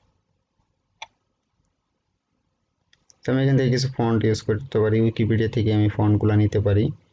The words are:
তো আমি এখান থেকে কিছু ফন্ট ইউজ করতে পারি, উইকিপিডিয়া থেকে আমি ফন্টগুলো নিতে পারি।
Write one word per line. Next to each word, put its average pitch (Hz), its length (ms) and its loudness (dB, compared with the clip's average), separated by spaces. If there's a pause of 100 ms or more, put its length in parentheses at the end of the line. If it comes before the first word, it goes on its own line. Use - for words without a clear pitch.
(3250)
তো 123 80 -4
আমি 135 100 0
এখান 135 140 2
থেকে 127 140 0
কিছু 131 260 -2
ফন্ট 113 280 0
ইউজ 107 180 0
করতে 113 360 -4
পারি, 110 220 2
উইকিপিডিয়া 110 480 0
থেকে 110 260 -2
আমি 107 140 2
ফন্টগুলো 104 460 0
নিতে 104 260 2
পারি। 107 300 0 (220)